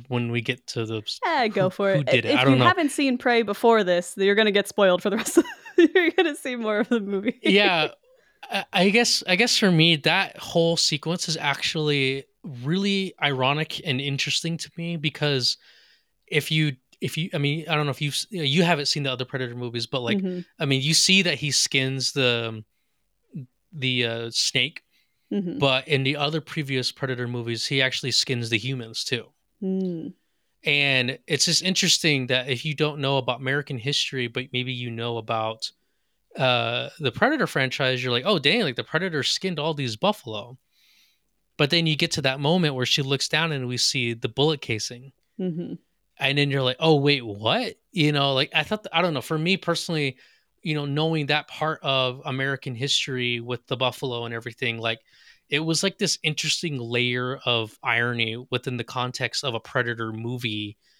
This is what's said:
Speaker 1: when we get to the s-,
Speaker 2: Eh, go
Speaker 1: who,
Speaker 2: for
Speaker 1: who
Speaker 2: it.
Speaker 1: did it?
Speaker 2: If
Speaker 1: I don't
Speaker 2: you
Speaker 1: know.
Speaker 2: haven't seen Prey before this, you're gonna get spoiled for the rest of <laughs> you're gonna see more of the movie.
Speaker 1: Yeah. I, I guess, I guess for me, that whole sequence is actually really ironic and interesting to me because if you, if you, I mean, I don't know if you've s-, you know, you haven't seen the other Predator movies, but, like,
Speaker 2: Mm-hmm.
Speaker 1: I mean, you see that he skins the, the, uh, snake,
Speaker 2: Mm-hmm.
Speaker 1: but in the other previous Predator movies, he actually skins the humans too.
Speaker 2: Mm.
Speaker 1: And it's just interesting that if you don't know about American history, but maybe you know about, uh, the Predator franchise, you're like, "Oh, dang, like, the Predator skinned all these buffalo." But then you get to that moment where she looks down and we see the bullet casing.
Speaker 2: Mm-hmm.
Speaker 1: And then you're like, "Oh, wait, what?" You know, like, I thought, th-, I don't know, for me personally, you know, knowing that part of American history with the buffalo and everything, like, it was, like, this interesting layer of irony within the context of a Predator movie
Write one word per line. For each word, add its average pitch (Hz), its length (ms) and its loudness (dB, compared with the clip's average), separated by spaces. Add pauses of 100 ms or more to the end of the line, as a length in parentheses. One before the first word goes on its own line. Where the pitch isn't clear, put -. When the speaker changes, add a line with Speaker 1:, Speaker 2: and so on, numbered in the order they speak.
Speaker 1:
when 120 240 -2
we 120 100 0
get 123 260 -4
to 117 180 -4
the 110 160 -4
s-, - 220 -8
Speaker 2:
Eh, 302 240 2
go 196 200 0
Speaker 1:
who, - 20 0
Speaker 2:
for 196 240 0
Speaker 1:
who 151 120 2
Speaker 2:
it. - 40 -
Speaker 1:
did 117 160 4
it? 277 80 2
Speaker 2:
If 254 60 4
Speaker 1:
I 127 40 6
don't 269 100 8
Speaker 2:
you 262 40 4
Speaker 1:
know. 127 80 6
Speaker 2:
haven't 349 240 2
seen 269 280 0
Prey 240 240 2
before 220 420 4
this, 180 320 0
you're 196 180 4
gonna 214 180 4
get 202 160 2
spoiled 180 340 4
for 180 80 0
the 196 60 -2
rest - 220 2
of - 60 6 (340)
<laughs> - 0 - (160)
you're 349 180 4
gonna 320 240 2
see 254 200 -6
more 214 240 0
of 240 80 0
the 233 120 2
movie. 196 420 -4
Speaker 1:
Yeah. 190 460 4 (560)
I, 196 280 -4
I 190 180 6
guess, 226 360 2
I 185 100 2
guess 233 220 2
for 202 120 4
me, 165 260 6
that 165 420 0
whole 170 380 2
sequence 165 520 -2
is 160 80 -2
actually 143 880 0 (180)
really 185 800 -2
ironic 143 640 0
and 135 140 -2
interesting 143 580 -4
to - 180 -10
me 170 200 -8
because 147 600 -2 (680)
if - 240 -2
you, 156 260 2 (240)
if - 180 -6
you, 160 160 -4
I 170 40 -2
mean, 147 300 -2
I 160 80 -2
don't 151 100 0
know 143 60 -2
if - 100 -6
you've 143 120 -4
s-, - 160 -4
you 202 80 -8
know, 160 60 -4
you 143 200 2
haven't 156 220 2
seen 147 180 -2
the 135 80 -2
other 127 140 -4
Predator 127 300 -6
movies, 120 300 -6
but, 139 140 -4
like, 123 240 0
Speaker 2:
Mm-hmm. 180 160 -4 (180)
Speaker 1:
I 160 80 -2
mean, 135 160 2
you 156 120 2
see 190 280 6
that 170 160 0
he 147 140 -2
skins 131 600 0
the, 117 520 -2 (1080)
the, 127 340 0
uh, 117 240 -4
snake, - 520 -2 (500)
Speaker 2:
Mm-hmm. 180 280 -2
Speaker 1:
but 135 280 2
in 135 160 2
the 139 120 0
other 147 240 -2
previous 135 520 -4
Predator 123 360 -6
movies, 117 400 -4
he 135 140 2
actually 131 300 -2
skins 120 380 0
the 117 80 2
humans 117 460 -6
too. 120 280 -6 (300)
Speaker 2:
Mm. 190 520 -2 (500)
Speaker 1:
And 139 640 2
it's - 200 0
just 156 160 2
interesting 160 640 2
that 127 240 0
if 123 140 -4
you 156 100 -4
don't 151 260 -2
know 139 160 2
about 123 240 -2
American 139 380 -4
history, 127 480 -2
but 127 260 -6
maybe 127 200 -4
you 123 180 -6
know 117 260 -6
about, 110 540 -4 (640)
uh, 123 540 0 (100)
the 139 120 0
Predator 254 360 2
franchise, 131 540 0
you're 127 100 -2
like, 120 140 0
"Oh, 202 120 2
dang, 156 240 2
like, 139 140 -2
the - 80 -6
Predator 160 400 -2
skinned 180 340 -4
all 156 160 -2
these 131 220 -4
buffalo." 120 600 -4 (1000)
But 143 140 2
then 170 160 2
you 156 100 2
get 165 160 0
to 156 100 -4
that 135 180 0
moment 151 340 4
where 127 120 0
she - 160 0
looks 135 260 -2
down 160 240 0
and 131 160 -4
we 123 80 -4
see 120 380 0
the 117 140 -6
bullet 143 340 0
casing. 123 500 -8 (260)
Speaker 2:
Mm-hmm. 175 360 -4 (440)
Speaker 1:
And 139 180 0
then 143 140 2
you're 139 120 0
like, 127 180 0
"Oh, 160 160 6
wait, 139 280 4
what?" 117 520 -2 (160)
You 151 200 4
know, 139 220 2
like, 139 200 0
I 160 80 2
thought, 214 220 -4
th-, - 80 -12
I 165 100 2
don't 175 120 2
know, 127 80 -4
for 160 160 -4
me 175 180 0
personally, 160 640 -2 (440)
you 156 120 -2
know, 147 100 -4
knowing 151 420 0
that 151 220 0
part 156 340 -4
of 131 440 0
American 135 480 -4
history 123 640 -2
with 120 280 -8
the 131 80 -4
buffalo 123 500 -2
and 117 80 -8
everything, 117 440 -4
like, 113 200 -4 (500)
it 143 120 0
was, 160 220 0
like, 196 160 -2
this - 240 0
interesting 151 560 -4
layer 123 680 -2
of 117 360 0
irony 117 540 2 (140)
within 127 260 -2
the 117 80 -4
context 123 600 -4
of 127 100 -2
a 110 60 -2
Predator 117 520 -2
movie 110 640 -6 (240)